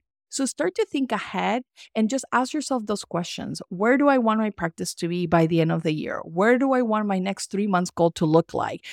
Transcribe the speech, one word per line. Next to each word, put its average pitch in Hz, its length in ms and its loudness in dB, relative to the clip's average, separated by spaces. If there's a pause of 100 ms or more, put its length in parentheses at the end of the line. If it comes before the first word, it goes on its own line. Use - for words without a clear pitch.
(300)
So 277 180 -2
start 339 280 -2
to 440 100 0
think 269 260 -2
ahead 196 500 -2 (320)
and 220 160 2
just 262 220 -2
ask 247 220 0
yourself 262 340 -4
those 208 180 -4
questions. 156 640 -6
Where 220 300 2
do 285 80 4
I 269 100 6
want 220 220 2
my 220 100 0
practice 180 460 -6
to 175 120 -4
be 175 200 -2
by 165 180 4
the 165 160 4
end 160 100 2
of 165 120 -2
the 165 100 0
year? - 320 -6
Where 196 320 2
do 269 160 0
I 254 80 2
want 214 240 0
my 196 140 -2
next 185 320 -6
three 202 160 -2
months 180 240 0
goal 170 200 2
to - 140 -2
look 160 260 4
like? 110 400 -6